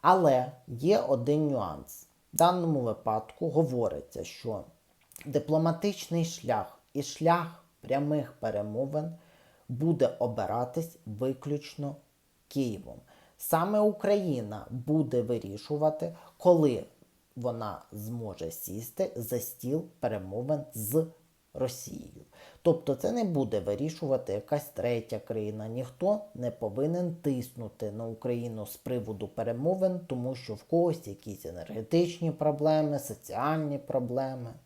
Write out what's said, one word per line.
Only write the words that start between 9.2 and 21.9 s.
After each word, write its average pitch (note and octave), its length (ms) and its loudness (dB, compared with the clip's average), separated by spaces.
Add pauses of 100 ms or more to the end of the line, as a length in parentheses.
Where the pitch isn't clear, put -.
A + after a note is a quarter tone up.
буде C3 500 2
обиратись A#2+ 840 -2
виключно C#3 920 -4 (520)
Києвом. A2+ 500 -4 (400)
Саме F#3 420 2
Україна F#3+ 920 2
буде B2+ 520 2
вирішувати, D3 920 -2 (220)
коли D#3 480 6 (500)
вона A#2 460 -4 (100)
зможе G#2+ 600 -8
сісти A2+ 640 -6
за A#2+ 240 -4
стіл C#3+ 460 -4 (140)
перемовин G#2+ 640 -2 (120)
з A2+ 320 0 (480)
Росією. - 720 -6 (360)